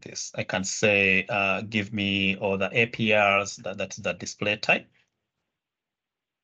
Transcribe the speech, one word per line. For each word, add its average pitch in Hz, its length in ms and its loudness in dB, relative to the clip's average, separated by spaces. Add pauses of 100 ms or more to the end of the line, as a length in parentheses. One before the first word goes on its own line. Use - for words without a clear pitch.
this, - 340 -12
I 110 100 -6
can 95 200 -4
say, 98 640 2
uh, 98 340 0
"Give 107 300 -4
me 98 440 0
all 98 200 0
the 95 160 -2
A 117 140 4
P 110 280 0
Rs," 101 420 4
that, 101 200 -10
that's 98 200 -8
the 98 180 -4
display 104 420 -4
type. - 320 0 (1600)